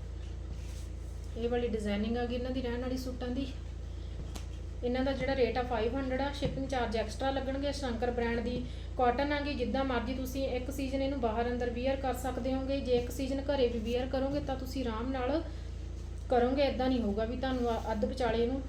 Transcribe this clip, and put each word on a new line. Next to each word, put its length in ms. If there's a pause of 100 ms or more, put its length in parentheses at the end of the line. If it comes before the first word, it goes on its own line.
(1400)
ਇਹ 120
ਵਾਲੀ 200
ਡਿਜ਼ਾਈਨਿੰਗ 480
ਆ 80
ਗਈ 100
ਇਹਨਾਂ 160
ਦੀ 120
ਰਹਿਣ 180
ਵਾਲੀ 180
ਸੂਟਾਂ 320
ਦੀ। 160 (1400)
ਇਹਨਾਂ 220
ਦਾ 80
ਜਿਹੜਾ 240
ਰੇਟ 220
ਆ, 60
ਫਾਈਵ 320
ਹੰਡਰਡ 240
ਆ, 120
ਸ਼ਿਪਿੰਗ 360
ਚਾਰਜ 280
ਐਕਸਟਰਾ 340
ਲੱਗਣਗੇ। 440
ਸ਼ੰਕਰ 380
ਬ੍ਰਾਂਡ 280
ਦੀ 220 (360)
ਕਾਟਨ 340
ਆ 80
ਗਈ, 140
ਜਿੱਦਾਂ 300
ਮਰਜ਼ੀ 300
ਤੁਸੀਂ 360
ਇੱਕ 220
ਸੀਜ਼ਨ 300
ਇਹਨੂੰ 180
ਬਾਹਰ 300
ਅੰਦਰ 200
ਵੀਅਰ 280
ਕਰ 180
ਸਕਦੇ 380
ਹੋਗੇ। 260
ਜੇ 140
ਇੱਕ 180
ਸੀਜ਼ਨ 300
ਘਰੇ 260
ਵੀ 120
ਵੀਅਰ 280
ਕਰੋਗੇ, 320
ਤਾਂ 160
ਤੁਸੀਂ 300
ਆਰਾਮ 240
ਨਾਲ 320 (840)
ਕਰੋਗੇ। 360
ਇੱਦਾਂ 240
ਨਹੀਂ 120
ਹੋਊਗਾ 240
ਵੀ 120
ਤੁਹਾਨੂੰ 320
ਅ-, 240
ਅੱਧ 120
ਵਿਚਾਲੇ 380
ਇਹਨੂੰ 260